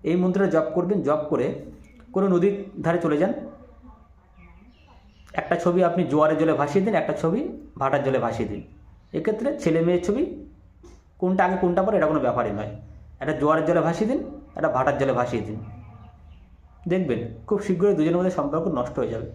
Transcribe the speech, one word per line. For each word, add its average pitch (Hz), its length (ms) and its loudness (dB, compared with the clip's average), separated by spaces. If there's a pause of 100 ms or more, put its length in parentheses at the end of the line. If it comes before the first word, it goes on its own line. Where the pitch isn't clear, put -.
এই 160 140 0
মন্ত্রটা 185 340 2
জপ 160 240 2
করবেন, 180 280 0
জপ 147 260 2
করে - 180 0 (640)
কোনো 190 160 2
নদীর 185 260 4 (260)
ধারে 170 180 2
চলে 156 200 0
যান। 208 140 2 (2000)
একটা - 220 -2
ছবি 175 280 2
আপনি 170 200 2
জোয়ারের 151 340 4
জলে 160 160 4
ভাসিয়ে 143 300 0
দিন, 214 100 0
একটা 151 280 0
ছবি 180 180 2 (360)
ভাটার 135 280 0
জলে 131 140 2
ভাসিয়ে 113 300 -2
দিন। 101 120 -8 (520)
এক্ষেত্রে 214 360 -2 (100)
ছেলে 165 240 2
মেয়ের 175 220 2
ছবি 226 180 0 (960)
কোনটা 185 260 2
আগে 185 120 2
কোনটা 180 260 2
পরে, 208 140 2
এটা 160 100 4
কোনো 151 140 2
ব্যাপারই 120 320 0
নয়। 104 200 -6 (480)
একটা 156 200 -2
জোয়ারের 156 260 2
জলে 170 140 4
ভাসিয়ে 170 300 0
দিন, 285 100 0 (360)
একটা - 120 0
ভাটার 131 300 2
জলে 135 140 2
ভাসিয়ে 123 300 0
দিন, 104 160 -8 (1300)
দেখবেন 165 320 0 (260)
খুব 208 160 0
শীঘ্রই 190 320 2
দুজনের 160 240 2
মধ্যে 185 200 0
সম্পর্ক 151 300 -2
নষ্ট 127 300 -2
হয়ে 113 120 -2
যাবে 110 240 -6